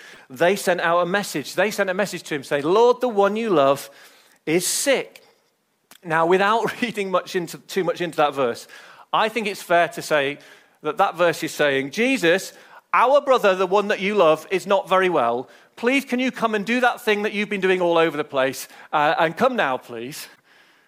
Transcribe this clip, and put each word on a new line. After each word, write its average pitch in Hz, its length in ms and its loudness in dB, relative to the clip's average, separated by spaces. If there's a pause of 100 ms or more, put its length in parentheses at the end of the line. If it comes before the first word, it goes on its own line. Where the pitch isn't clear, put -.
(300)
they 165 260 2
sent 180 260 -2
out 170 180 2
a 175 60 0
message. 175 500 -4
They 196 160 0
sent 196 180 -2
a 180 40 -2
message 180 300 -4
to 160 120 -6
him 131 80 -6
saying, 143 220 -2
"Lord, 233 360 4
the 254 80 0
one 202 260 2
you 226 140 -4
love 156 400 2 (560)
is 170 220 0
sick." - 560 -2 (800)
Now, 165 240 0
without 202 540 0
<laughs> - 0 -
reading 202 280 -4
much 180 260 -2
into, 175 220 -6
too - 260 -4
much 165 160 -4
into 170 180 -6
that 147 160 2
verse, 123 340 -2 (440)
I 202 180 2
think 220 180 -4
it's 190 160 -8
fair 170 240 2
to 165 140 -12
say 143 380 -2 (420)
that 151 160 -6
that 190 180 2
verse 170 260 0
is 147 120 -6
saying, 139 380 0
Jesus, 196 600 0 (420)
"Our 254 240 4
brother, 214 360 4
the 185 120 0
one 202 220 2
that 190 100 -2
you 196 160 -2
love, 170 340 4
is 175 160 -2
not 196 220 0
very 185 220 2
well. 123 400 0 (260)
Please, 262 300 -2
can 247 140 -4
you 254 120 -2
come 214 240 -2
and 202 100 -4
do 240 140 -2
that 240 220 0
thing 208 220 0
that 214 100 -4
you've 202 160 -4
been 202 180 -4
doing 185 140 2
all 170 160 2
over 165 180 2
the 147 80 -4
place? 135 460 -4 (240)
Uh, 151 260 2
and 165 160 0
come 247 220 0
now, 143 200 0
please." 123 520 -14 (580)